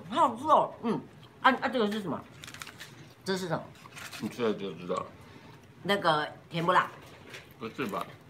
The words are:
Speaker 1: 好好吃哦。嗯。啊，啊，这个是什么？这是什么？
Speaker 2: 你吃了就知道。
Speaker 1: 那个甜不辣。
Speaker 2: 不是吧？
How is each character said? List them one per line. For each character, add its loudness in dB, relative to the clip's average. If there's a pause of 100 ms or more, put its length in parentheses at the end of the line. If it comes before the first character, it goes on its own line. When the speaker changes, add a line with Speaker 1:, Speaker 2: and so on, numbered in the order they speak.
(100)
Speaker 1:
好 4
好 -2
吃 -10
哦。 6
嗯。 0 (400)
啊， 8 (100)
啊， 0
这 0
个 2
是 -4
什 -6
么？ -6 (1040)
这 -2
是 -4
什 -2
么？ -6 (580)
Speaker 2:
你 -4
吃 -6
了 2
就 -6
知 -10
道。 -4 (760)
Speaker 1:
那 2
个 2 (240)
甜 -2
不 12
辣。 6 (680)
Speaker 2:
不 -8
是 -4
吧？ -4 (260)